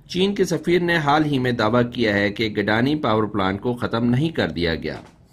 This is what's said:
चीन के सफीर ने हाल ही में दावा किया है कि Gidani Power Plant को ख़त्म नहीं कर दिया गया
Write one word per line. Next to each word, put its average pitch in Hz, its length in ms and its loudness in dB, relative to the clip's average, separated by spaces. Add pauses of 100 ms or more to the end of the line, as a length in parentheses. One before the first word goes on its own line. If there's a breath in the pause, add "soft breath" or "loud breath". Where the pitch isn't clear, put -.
चीन 196 240 0
के 196 120 0
सफीर 170 360 0
ने 170 160 0
हाल 151 260 2
ही 143 160 0
में 127 160 0
दावा 113 280 2
किया 120 320 0
है 101 160 2
कि 110 180 -2
Gidani 107 460 0
Power 110 300 0
Plant 98 360 -2
को 123 120 -2
ख़त्म 113 300 -2
नहीं 131 280 2
कर 98 200 -2
दिया 82 240 -2
गया 71 280 -8 (300 loud breath)